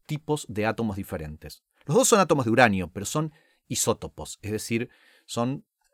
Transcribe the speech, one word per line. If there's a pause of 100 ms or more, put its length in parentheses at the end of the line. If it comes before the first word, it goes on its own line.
tipos
de
átomos
diferentes. (220)
Los
dos
son
átomos
de
uranio,
pero
son (340)
isótopos,
es
decir, (380)
son (280)